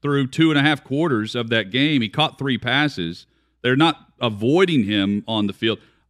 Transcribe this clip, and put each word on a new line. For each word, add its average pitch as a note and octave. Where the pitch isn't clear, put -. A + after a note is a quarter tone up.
through C#3
two D#3+
and D3
a C#3
half D3
quarters C3
of A#2
that A2
game. C#3
He A2
caught D3+
three C3+
passes. A#2+
They're B2+
not D#3
avoiding B2+
him G2+
on A2
the G2
field. A2